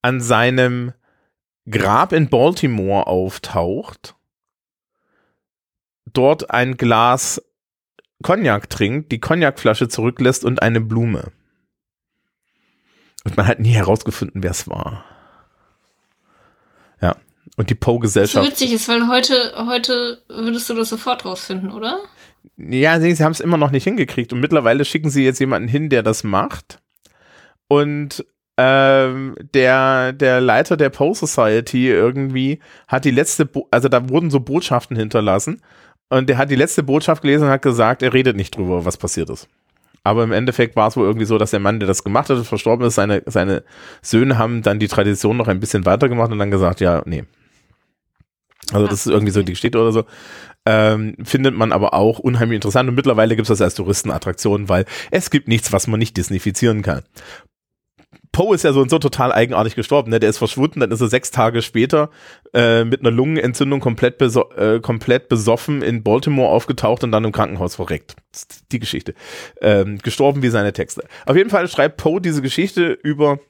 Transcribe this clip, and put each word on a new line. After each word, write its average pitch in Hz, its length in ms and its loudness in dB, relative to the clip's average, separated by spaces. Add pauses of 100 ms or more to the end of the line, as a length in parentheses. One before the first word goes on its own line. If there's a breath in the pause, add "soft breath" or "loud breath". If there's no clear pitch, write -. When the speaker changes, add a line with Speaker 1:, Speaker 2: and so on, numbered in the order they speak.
Speaker 1:
an 123 180 0
seinem 123 720 0 (760)
Grab 107 420 2
in 160 160 2
Baltimore 120 760 0
auftaucht, 92 1080 -6 (2000)
dort 139 380 0
ein 123 260 -2
Glas 120 640 0 (840)
Cognac 165 480 0
trinkt, 127 420 -4
die 117 80 -6
Cognacflasche 135 680 0
zurücklässt 120 560 -2
und 127 180 0
eine 113 180 2
Blume. 113 500 -4 (1900)
Und - 120 -6
man - 100 2
hat 120 140 0
nie 113 120 2
herausgefunden, 101 680 -2
wer 90 100 -4
es - 160 -10
war. - 360 -10 (2000 soft breath)
Ja. 87 160 0 (400)
Und 110 140 -4
die 117 40 2
Poe-Gesellschaft 110 640 0
Speaker 2:
Was 98 80 4
so 95 60 0
witzig 254 220 -4
ist, 226 160 -4
weil 233 200 0
heute, 254 460 0 (120)
heute 240 640 -4
würdest 233 400 -6
du 240 60 -4
das 226 140 -2
sofort 247 360 -6
rausfinden, 190 480 -8
oder? 220 260 -8 (580 soft breath)
Speaker 1:
Ja, 147 440 2
sie, 170 140 2
sie 156 100 2
haben's 160 160 0
immer 170 160 0
noch 147 140 2
nicht 135 140 -2
hingekriegt. 160 480 -4
Und 123 80 -4
mittlerweile 139 440 2
schicken 156 260 -4
sie 135 140 2
jetzt 131 160 2
jemanden 120 280 -2
hin, 147 220 -2
der 123 120 2
das 110 220 -2
macht. - 560 -4 (880 soft breath)
Und, 147 560 -2 (340)
ähm, 135 800 2 (160)
der, 131 640 2
der 127 260 2
Leiter 127 380 2
der 147 120 4
Poe 156 240 0
Society 123 720 0
irgendwie 131 720 0 (280 soft breath)
hat 131 160 -2
die 147 60 4
letzte 143 340 0
Bo-, - 260 -8
also 120 180 2
da 123 200 2
wurden 160 220 0
so 139 100 2
Botschaften 131 560 -4
hinterlassen. 107 640 0 (480 soft breath)
Und 131 200 0
der 127 100 2
hat 139 120 0
die 143 60 2
letzte 151 280 0
Botschaft 151 380 0
gelesen 147 220 4
und 139 60 4
hat 135 120 2
gesagt, 120 400 2
er 127 120 2
redet 127 220 4
nicht 98 200 -6
drüber, 90 280 -2
was 87 120 -2
passiert - 320 -6
ist. - 200 -14 (560)
Aber 110 180 2
im 113 80 0
Endeffekt 117 460 0
war 107 100 4
es 110 100 -2
wohl 117 80 2
irgendwie 110 220 0
so, 110 100 2
dass 104 140 0
der 107 80 0
Mann, 101 220 0
der 98 80 -2
das 95 160 -2
gemacht 117 260 0
hat, 131 160 2
verstorben 117 400 0
ist. 113 80 0
Seine, 101 320 0
seine 98 380 -2 (380 loud breath)
Söhne 120 360 2
haben 113 240 0
dann 104 160 2
die 107 80 0
Tradition 104 500 2
noch 117 120 -2
ein 95 100 0
bisschen 101 260 -2
weitergemacht 117 460 2
und 107 80 -4
dann 101 140 -2
gesagt, 92 280 0
ja, 87 260 2
nee. 73 180 -6 (1500)
Also 104 140 2
das 98 180 -4
ist - 80 0
irgendwie 104 200 2
so 101 100 2
die 92 100 -4
Geschichte 113 280 -2
oder 113 120 2
so. 110 120 0 (600 loud breath)
Ähm, 107 600 2
findet 131 320 2
man 113 160 2
aber 98 220 2
auch 110 260 2
unheimlich 117 360 0
interessant. 120 320 0
Und 123 60 -2
mittlerweile 113 400 4
gibt's 110 140 -2
das 107 120 2
als 90 140 2
Touristenattraktion, 98 920 -2
weil 95 160 2 (260 loud breath)
es - 200 -2
gibt - 180 0
nichts, 113 240 0
was 98 160 0
man 110 100 -2
nicht 117 180 -2
disneyfizieren 101 680 -2
kann. 71 200 -4 (1300 loud breath)
Poe 202 220 2
ist 170 100 -2
ja 151 100 4
so 139 80 6
und 123 80 2
so 165 80 4
total 131 340 0
eigenartig 113 440 2
gestorben, 120 340 0
ne? 113 100 2
Der 107 80 4
ist 107 80 0
verschwunden, 135 440 -2
dann 110 100 2
ist 113 100 -2
er 120 80 2
sechs 123 220 0
Tage 117 320 0
später, 147 480 0 (420 loud breath)
äh, 117 320 4
mit 120 160 -2
einer 120 100 4
Lungenentzündung 135 680 0
komplett 123 380 0
beso-, 123 380 2
äh, 110 240 2
komplett 120 500 -2
besoffen 120 500 0
in 113 220 -4
Baltimore 127 480 2
aufgetaucht 117 520 0
und 120 100 -2
dann 110 120 2
im 107 80 -2
Krankenhaus 90 440 -4
verreckt. - 380 -8 (180)
Das - 100 -18
ist - 300 -20
die 127 60 -4
Geschichte. - 360 -8 (480 loud breath)
Ähm, 101 360 2
gestorben 139 440 0
wie 127 80 2
seine 104 240 0
Texte. - 300 -8 (200 loud breath)
Auf 139 120 2
jeden 196 120 4
Fall 190 200 0
schreibt 151 280 0
Poe 165 240 0
diese 156 220 -2
Geschichte 170 460 -2 (140)
über 147 360 0 (120)